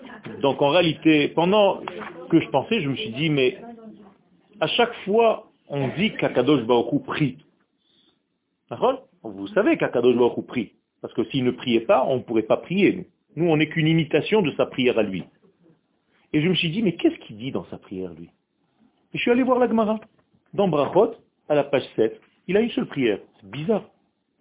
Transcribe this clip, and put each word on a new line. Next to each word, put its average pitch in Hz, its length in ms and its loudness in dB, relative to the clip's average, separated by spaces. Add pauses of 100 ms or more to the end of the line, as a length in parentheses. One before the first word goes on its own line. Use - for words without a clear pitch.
(420)
Donc 135 200 0
en 143 80 4
réalité, 156 600 4
pendant 190 520 2 (480)
que - 100 6
je - 100 -2
pensais, 202 320 0
je 143 80 -4
me 131 60 -2
suis 110 160 -8
dit, 143 180 -2
mais 131 280 2 (1000)
à 160 80 0
chaque 233 260 0 (120)
fois, 220 460 0 (160)
on 139 200 -4 (100)
dit 202 160 -2
qu'Akadosh 131 520 2
Baruch 120 280 2
Hu 139 60 0
prie. - 380 -2 (1300)
D'accord ? 190 380 -2 (160)
Vous 98 240 -12
savez 208 300 2
qu'Akadosh 123 380 4
Baruch 120 220 2
Hu 117 60 -6
prie. 113 300 -6 (280)
Parce - 140 -14
que 117 100 -2
s'il 131 180 -2
ne 123 80 2
priait 117 300 0
pas, 131 260 2
on 131 100 0
ne 120 40 -4
pourrait 113 220 -2
pas 120 140 2
prier, 180 360 0
nous. - 120 -8 (300)
Nous, 165 140 0
on 156 80 2
n'est 156 100 2
qu'une 156 200 -2
imitation 165 560 2
de 143 80 0
sa - 160 -2
prière 120 320 0
à 107 40 2
lui. 95 200 -6 (1120)
Et 156 80 2
je 160 60 0
me 185 60 2
suis 165 160 -2
dit, 185 140 -4
mais 202 100 2
qu'est-ce 330 320 0
qu'il 107 120 -18
dit 123 140 -10
dans - 140 -6
sa - 120 -16
prière, 92 360 -12
lui ? 82 160 -18 (840)
Et - 40 -8
je - 40 -6
suis 240 100 0
allé 247 100 4
voir 247 160 2
la 247 100 2
Gemara. 220 320 0 (540)
Dans 196 140 2
Brachot, 165 480 2 (340)
à 151 60 2
la 143 80 2
page 131 200 0 (120)
sept, 113 260 0 (260)
il 175 100 -2
a 214 40 4
une 233 80 0
seule 226 160 -4
prière. 113 320 0 (240)
C'est 101 80 -20
bizarre. 156 400 -4 (520)